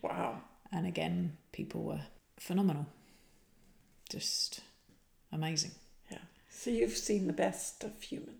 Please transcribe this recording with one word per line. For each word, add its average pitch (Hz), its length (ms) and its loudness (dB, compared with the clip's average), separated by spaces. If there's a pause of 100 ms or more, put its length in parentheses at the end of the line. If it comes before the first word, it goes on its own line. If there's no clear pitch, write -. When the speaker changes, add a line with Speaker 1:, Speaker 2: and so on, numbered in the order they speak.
Speaker 1:
Wow. - 400 0 (300)
Speaker 2:
And 175 160 0
again, 170 480 2 (160)
people - 320 -4
were 160 180 -2 (380)
phenomenal. 175 460 4 (1200)
Just - 520 -2 (720)
amazing. 156 400 0 (400)
Speaker 1:
Yeah. - 80 -10 (300)
So - 200 -6
you've 226 280 4
seen 196 300 4
the 175 60 2
best - 500 0
of - 180 -10
humans. - 380 -10